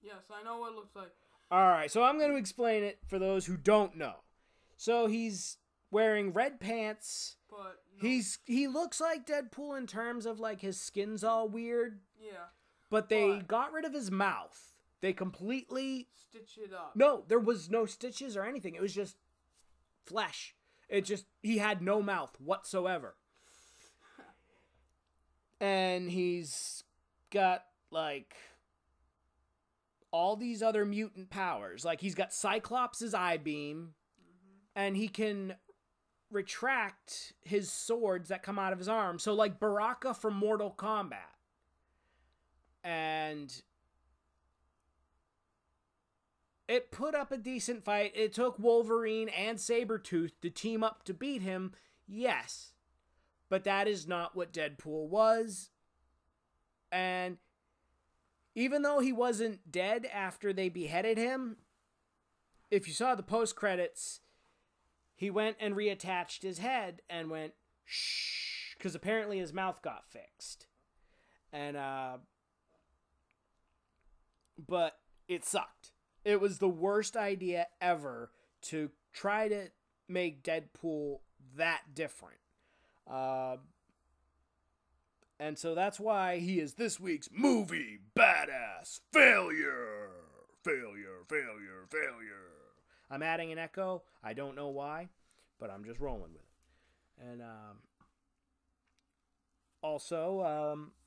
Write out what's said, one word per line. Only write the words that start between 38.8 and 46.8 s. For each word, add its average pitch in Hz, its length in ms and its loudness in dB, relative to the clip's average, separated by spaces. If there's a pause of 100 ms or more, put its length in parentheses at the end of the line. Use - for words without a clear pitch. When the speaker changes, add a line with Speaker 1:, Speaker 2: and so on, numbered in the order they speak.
Speaker 2:
arm. 196 280 0
So, 214 160 0
like, 202 260 4
Baraka 214 540 0
from 214 220 -2
Mortal 208 420 0
Kombat. 175 540 -4 (1500)
And 156 720 -2 (3250)
it 247 240 0